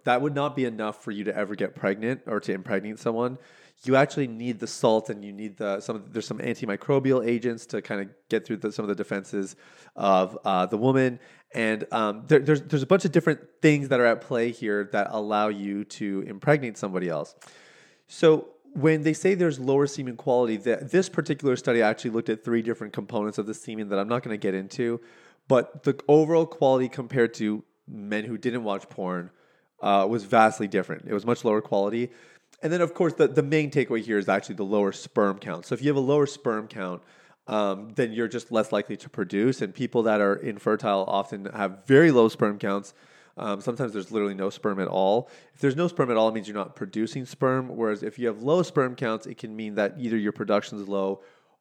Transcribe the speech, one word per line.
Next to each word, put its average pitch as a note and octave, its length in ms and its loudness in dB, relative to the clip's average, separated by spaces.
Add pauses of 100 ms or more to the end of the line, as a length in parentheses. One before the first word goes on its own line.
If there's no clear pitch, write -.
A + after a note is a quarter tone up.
that B2 180 2
would D3 140 -2
not C#3+ 180 -2
be C3 100 0
enough G#2+ 380 -6
for A#2+ 80 -10
you G2+ 140 -6
to G2 120 -2
ever G#2 200 -4
get G2 180 -4
pregnant G#2+ 540 -2
or G#2 100 -2
to G2+ 140 -6
impregnate G2 480 -6
someone. A#2+ 380 -4 (440)
You C3 140 4
actually C#3+ 320 2
need A2+ 320 -6
the A2+ 80 -8
salt, A2 420 2
and G2+ 140 -10
you G2+ 80 -14
need G2+ 240 -12
the, G2+ 240 -4
some, G#2+ 280 -10
there's G#2+ 200 -8
some A2 100 -8
antimicrobial B2 880 -2
agents A#2+ 400 -4
to G#2 160 -6
kinda G2+ 260 -8 (220)
get A2+ 160 0
through A2 120 -6
the, G#2+ 120 -4
some G#2+ 140 -8
of G2+ 40 -6
the G2+ 60 0
defenses G2 640 -6 (400)
of, F#2 480 4
uh, F#2 220 2
the G2+ 120 -2
woman. C3 400 2 (340)
And, A2 380 -2
um, A2 380 -2
there, D#3 100 8
there's, C#3+ 240 2
there's C3+ 220 -2
a - 20 -10
bunch F#3+ 180 4
of F3 60 2
different D#3+ 300 2 (200)
things D3 280 6
that B2+ 100 4
are A#2+ 80 6
at A2+ 140 4
play A#2 320 0
here G#2 400 -2
that G#2 180 2
allow G#2+ 380 0
you G2+ 360 -4
to G2 440 -6
impregnate B2 500 0
somebody F#2 300 -4
else. D#2 260 -6 (720)
So D#3 440 4 (220)
when D#3 300 2
they D#3 120 2
say F#3 200 0
there's E3+ 240 0
lower C3+ 280 2
semen B2+ 300 -8
quality, B2 420 2
th-, G#2+ 240 0
this F3 260 2
particular C#3+ 480 0
study A#2 260 2
actually A2 280 2
looked A2+ 180 -2
at A2 160 -2
three A#2 180 0
different A2 300 -6
components G#2+ 460 -6
of G2+ 80 -4
the G#2+ 80 -8
semen A2 340 -10
that G2 100 0
I'm G2+ 100 -2
not A#2+ 140 0
gonna A2 140 -6
get G2+ 180 -2
into, A#2 460 -4 (480)
but B2+ 340 2
the C#3 160 0 (100)
overall D#3 380 6
quality C3 420 2
compared A#2 460 0
to G#2+ 300 -2 (240)
men G#2+ 360 -6
who A#2 120 -8
didn't A#2+ 280 -4
watch G2 240 -4
porn, F2+ 420 -6 (500)
uh, G2+ 300 4
was A2+ 140 -2
vastly A2 420 4
different. F2+ 400 -4
It G#2+ 80 -4
was G#2 100 -2
much A#2+ 200 -2
lower G#2+ 160 4
quality. A2 500 0 (520)
And D#3+ 100 -2
then, F3+ 80 0
of E3+ 140 0
course, E3+ 180 2
the, D3+ 160 4
the C#3+ 160 2
main D3 260 2
takeaway B2+ 300 0
here G#2+ 180 0
is F#2+ 100 -2
actually G2 280 0
the G2+ 80 -2
lower G2+ 260 2
sperm G2+ 480 0
count. F2 280 -10
So C3 80 -4
if A#2+ 80 -8
you C#3+ 60 2
have C#3+ 80 2
a C#3 40 0
lower C#3 260 2
sperm A2 400 -4
count, F#2 360 -8 (440)
um, G#2 480 -2
then A#2+ 180 0
you're A2+ 160 -2
just - 220 -8
less A2 220 0
likely G#2 240 -2
to - 120 -16
produce. G#2 540 0
And F#2+ 100 -6
people A#2+ 300 -2
that G#2+ 180 2
are G2+ 140 4
infertile G#2 720 -2
often G2 400 -4
have G2 400 -6
very D#3 240 8
low A#2 180 8
sperm G#2 300 0
counts. G2+ 340 -4 (440)
Um, G2+ 240 -6
sometimes A#2+ 320 -4
there's G2 180 -8
literally G#2 240 -2
no F#2+ 160 -4
sperm G2 300 -4
at F#2 80 -2
all. F#2+ 400 2 (260)
If - 60 -16
there's C#3 160 0
no F3 100 0
sperm D#3 240 0
at A2+ 60 2
all, A2 120 6
it A2 60 -2
means G#2+ 140 -8
you're G#2 80 -8
not F#2+ 180 -6
producing A2+ 500 -6
sperm. C3 440 -2
Whereas G#2+ 340 -4
if G#2+ 160 -10
you A#2+ 80 -2
have A2 160 -4
low D#3+ 200 2
sperm B2+ 340 0
counts, A2 300 -4
it A2+ 120 -14
can A2 160 -12
mean G#2+ 220 -8
that G2+ 220 2
either A#2 180 -2
your G#2 160 0
production's G#2 560 -2
low G2 340 -2 (380)